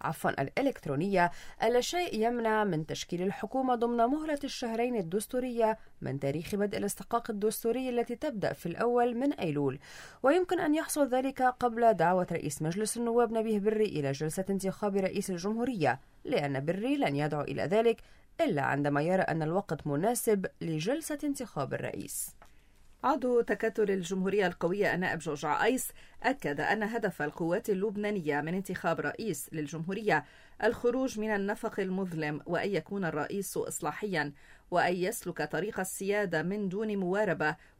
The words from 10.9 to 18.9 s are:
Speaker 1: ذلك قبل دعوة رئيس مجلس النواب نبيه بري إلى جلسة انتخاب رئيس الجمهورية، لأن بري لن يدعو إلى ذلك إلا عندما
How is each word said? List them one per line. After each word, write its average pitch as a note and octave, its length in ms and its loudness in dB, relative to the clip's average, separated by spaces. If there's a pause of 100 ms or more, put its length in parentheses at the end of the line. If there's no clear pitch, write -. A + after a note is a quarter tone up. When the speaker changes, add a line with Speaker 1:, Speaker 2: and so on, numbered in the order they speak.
Speaker 1:
ذلك C4 340 0
قبل A#3+ 520 4
دعوة F3 380 4
رئيس - 300 -4
مجلس F#3+ 360 -2
النواب A#3 340 4
نبيه A3 280 0
بري G#3+ 260 2
إلى C#3 260 0
جلسة D#3+ 380 -2
انتخاب G3 480 0
رئيس F#3+ 320 0
الجمهورية، F#3+ 680 0 (260)
لأن C#3+ 400 0
بري G#3+ 320 0
لن E3+ 180 0
يدعو D3 260 0
إلى - 220 -4
ذلك A3 380 4 (400)
إلا F#3+ 200 2
عندما C#3+ 400 2